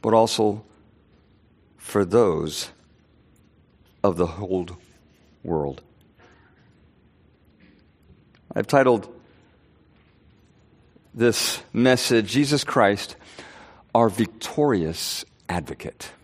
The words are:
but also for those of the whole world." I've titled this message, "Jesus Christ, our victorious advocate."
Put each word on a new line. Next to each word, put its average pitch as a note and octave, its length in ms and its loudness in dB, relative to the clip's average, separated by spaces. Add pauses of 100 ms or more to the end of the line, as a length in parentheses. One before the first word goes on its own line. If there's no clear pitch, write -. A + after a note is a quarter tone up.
but A2 120 2
also A2+ 520 2 (1120)
for - 260 -2
those E2+ 640 0 (1300)
of F#2+ 120 2
the F2 120 0
whole F2+ 400 -6 (760)
world." D2 380 -6 (2750)
I've G#2 120 -2
titled B2+ 440 2 (2000)
this - 480 0 (120)
message, A#2 580 2
"Jesus C#3 320 0
Christ, G2+ 520 2 (800)
our A#2 140 4
victorious G#2 1200 -2 (240)
advocate." - 600 -10 (120)